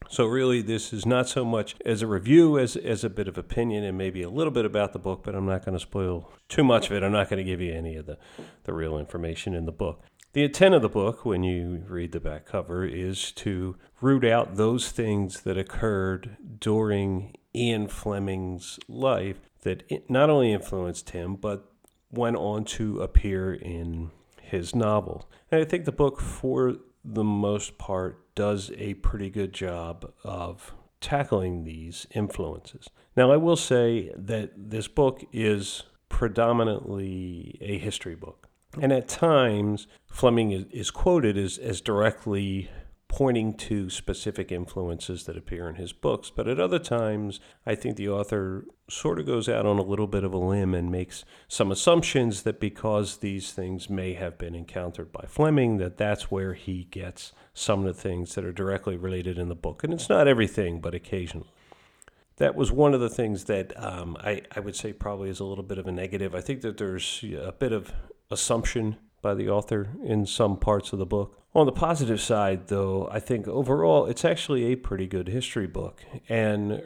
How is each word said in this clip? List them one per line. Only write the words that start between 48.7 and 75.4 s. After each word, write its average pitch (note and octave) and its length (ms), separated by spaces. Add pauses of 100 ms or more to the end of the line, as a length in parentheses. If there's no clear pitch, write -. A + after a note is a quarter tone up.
sort E3 320
of D3+ 60
goes A#2+ 240
out A2 160
on G#2 140
a F#2+ 40
little G2+ 220
bit G2 180
of F#2+ 100
a F#2+ 40
limb F#2 380
and F2 160
makes F2+ 340 (220)
some G2 240
assumptions D3 720
that G#2+ 160
because G#2 580
these G2 340
things F#2 380
may F#2 240
have F2 240
been E2+ 160
encountered E2+ 580
by - 160
Fleming, C#3+ 500
that F2+ 200
that's G#2 320
where F#2+ 240
he F#2 380
gets - 420 (220)
some G2+ 240
of F#2+ 160
the - 40
things F2 360
that F#2 100
are F2+ 80
directly F#2+ 440
related F2+ 420
in F2 100
the E2+ 60
book. - 280
And D#3 80
it's E3+ 180
not F3 180
everything, G2+ 520
but E2 140
occasionally. F2 560 (880)
That C#3+ 180
was C3+ 160
one C#3+ 220
of B2+ 60
the A#2+ 100
things G#2+ 360
that, F#2+ 280 (100)
um, F2+ 360
I, G2+ 240 (120)
I A2 40
would G2+ 160
say G#2+ 180
probably G2 380
is F#2 80
a G2 60
little G2 180
bit F#2+ 160
of F#2 80
a F#2+ 40
negative. F#2 440
I F#2 60
think C3+ 200
that G#2+ 160
there's F#2 460
a F2+ 280
bit B2+ 200
of G2+ 200 (400)
assumption A2+ 640 (280)
by G2+ 100
the G2+ 160
author G#2 400 (140)
in G#2+ 200
some G2+ 320
parts G2+ 380
of G2 60
the F#2+ 60
book. G2 300 (200)
On D#3+ 100
the C3 60
positive C#3 500
side, G2 460
though, F#2+ 440
I G#2+ 80
think A2 280
overall C#3+ 580
it's - 180
actually D#3 420
a B2+ 100
pretty F#2+ 320
good F#2 200
history A2+ 380